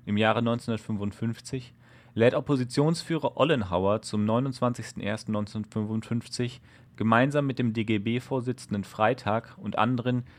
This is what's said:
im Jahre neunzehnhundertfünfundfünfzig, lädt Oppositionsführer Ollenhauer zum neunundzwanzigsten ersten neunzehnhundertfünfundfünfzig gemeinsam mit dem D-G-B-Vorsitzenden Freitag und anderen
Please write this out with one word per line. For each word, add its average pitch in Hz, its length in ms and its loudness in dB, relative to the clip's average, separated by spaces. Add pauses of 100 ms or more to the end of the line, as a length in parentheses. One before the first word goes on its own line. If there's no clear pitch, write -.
im 104 120 -2
Jahre 110 260 4
neunzehnhundertfünfundfünfzig, 113 1300 -4 (380)
lädt 113 220 6
Oppositionsführer 143 1000 0
Ollenhauer 104 640 2
zum 104 220 -2
neunundzwanzigsten 123 760 -2
ersten 107 320 -6
neunzehnhundertfünfundfünfzig 110 1300 -4 (360)
gemeinsam 131 500 4
mit 127 120 -2
dem 120 140 0
D-G-B-Vorsitzenden 113 1120 -2
Freitag 107 720 0
und - 220 -6
anderen 123 460 2 (140)